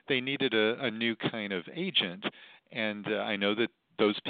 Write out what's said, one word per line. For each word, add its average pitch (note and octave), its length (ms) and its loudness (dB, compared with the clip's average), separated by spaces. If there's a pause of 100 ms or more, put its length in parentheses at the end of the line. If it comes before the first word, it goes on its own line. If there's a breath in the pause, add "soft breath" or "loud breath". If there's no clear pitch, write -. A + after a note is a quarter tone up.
they C3+ 100 2
needed C3 340 0
a, A2 300 4
a A#2 80 0
new A2+ 240 0
kind G#2 380 -4
of F2+ 100 -2 (120)
agent. G#2 500 -2 (460 loud breath)
And, G#2 360 -4
uh, G#2 120 0
I G#2+ 160 -2
know G2+ 200 2
that A2+ 140 2 (280)
those G#2+ 220 4 (100)